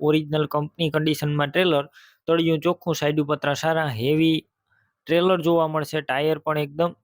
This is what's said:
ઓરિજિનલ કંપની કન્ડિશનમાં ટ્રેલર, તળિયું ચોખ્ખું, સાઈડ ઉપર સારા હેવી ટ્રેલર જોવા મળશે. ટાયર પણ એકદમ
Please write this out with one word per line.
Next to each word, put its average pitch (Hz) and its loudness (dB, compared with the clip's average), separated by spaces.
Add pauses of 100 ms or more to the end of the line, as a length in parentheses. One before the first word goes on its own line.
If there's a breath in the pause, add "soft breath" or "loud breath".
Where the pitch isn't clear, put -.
ઓરિજિનલ 151 0
કંપની 151 -4
કન્ડિશનમાં 147 0
ટ્રેલર, 160 0 (420 soft breath)
તળિયું 165 2
ચોખ્ખું, 170 -2
સાઈડ 151 0
ઉપર 143 -2
સારા 160 0
હેવી 151 0 (600)
ટ્રેલર 175 2
જોવા 165 2
મળશે. 156 -4
ટાયર 147 0
પણ 156 -2
એકદમ 151 -2 (140)